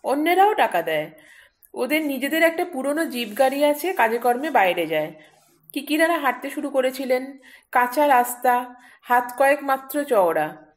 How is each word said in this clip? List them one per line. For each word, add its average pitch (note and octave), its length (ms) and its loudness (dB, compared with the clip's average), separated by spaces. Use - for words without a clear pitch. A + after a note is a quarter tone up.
অন্যেরাও E4+ 500 2
টাকা G#3 280 0
দেয়। D#3 300 -4
ওদের D4+ 320 -2
নিজেদের C#4 380 -2
একটা E4 220 0
পুরনো D4 400 -4
জিপ A#3+ 320 -8
গাড়ি C4+ 280 2
আছে, D4 280 0
কাজে A#3 240 0
কর্মে B3 320 0
বাইরে F3+ 380 2
যায়।" D#3 260 -4
কিকিরারা D#4 460 0
হাঁটতে C4 300 -4
শুরু C#4+ 200 -8
করেছিলেন। C4 680 -2
কাঁচা B3 360 2
রাস্তা, B3 680 2
হাত B3+ 360 0
কয়েক C#4+ 260 2
মাত্র C4+ 400 -4
চওড়া। E3 720 0